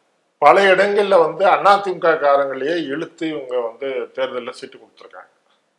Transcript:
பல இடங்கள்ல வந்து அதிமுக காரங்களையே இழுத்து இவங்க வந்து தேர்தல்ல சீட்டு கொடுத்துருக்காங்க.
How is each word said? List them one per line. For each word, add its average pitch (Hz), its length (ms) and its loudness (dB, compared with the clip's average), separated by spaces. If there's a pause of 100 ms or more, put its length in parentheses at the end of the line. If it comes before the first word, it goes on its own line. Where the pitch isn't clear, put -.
(380)
பல 185 360 6
இடங்கள்ல 196 440 2
வந்து 165 280 0
அதிமுக 175 720 2
காரங்களையே 143 680 -2
இழுத்து 160 420 -8
இவங்க 127 320 -6
வந்து 117 540 -8
தேர்தல்ல 123 360 -8
சீட்டு 123 280 -18
கொடுத்துருக்காங்க. - 540 -20 (460)